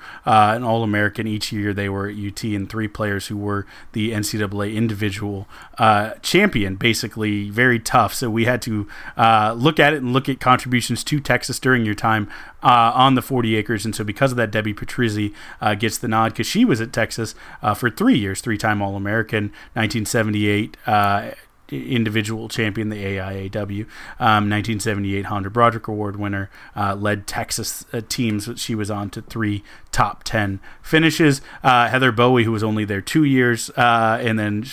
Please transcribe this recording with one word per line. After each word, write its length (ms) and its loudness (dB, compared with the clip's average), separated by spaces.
uh, 320 4
an 80 -4
All-American 640 0
each 260 -4
year 220 -2
they 160 -4
were 180 -4
at 100 -10
U 120 -6
T, 260 -4
and 140 -4
three 180 -4
players 400 -4
who 100 -6
were 280 -4
the 200 -2
N 80 -2
C 160 -4
double 240 -2
A 100 -4
individual, 760 -4
uh, 320 4
champion, 540 2
basically 760 -2
very 300 2
tough. 340 2
So 160 -4
we 160 0
had 160 0
to, 260 -4
uh, 400 4
look 220 2
at 140 6
it 100 -4
and 100 0
look 160 0
at 100 -4
contributions 640 2
to 160 -2
Texas 380 -2
during 260 2
your 120 0
time, 340 0
uh, 320 6
on 220 6
the 80 2
forty 320 0
acres. 300 -2
And 100 -4
so 80 -4
because 280 0
of 60 -6
that, 140 0
Debbie 220 -2
Patrizzi, 600 -2
uh, 120 2
gets 240 -2
the 100 -6
nod 280 2
'cause 120 -4
she 160 2
was 160 4
at 140 -6
Texas, 400 -4
uh, 100 2
for 160 0
three 280 2
years, 240 -4
three-time 420 -2
All-American, 680 -2
nineteen 280 -2
seventy-eight, 720 0
uh, 420 2
individual 800 -2
champion, 400 -2
the 160 -8
A 140 -4
I 140 -8
A 160 -8
W, 360 -6
um, 300 4
nineteen 300 -2
seventy-eight 480 -4
Honda 240 -6
Broderick 360 2
Award 280 -6
winner, 340 -4
uh, 200 -2
led 320 -2
Texas, 680 -6
uh, 160 -4
teams 380 -2
that 100 -10
she 160 -6
was 160 -2
on 220 -6
to 100 -12
three 420 -4
top 320 0
ten 360 -2
finishes. 600 4
Uh, 240 6
Heather 240 4
Bowie, 340 4
who 60 0
was 120 -2
only 200 0
there 160 -2
two 240 0
years, 540 2
uh, 440 4
and 180 0
then, 340 -2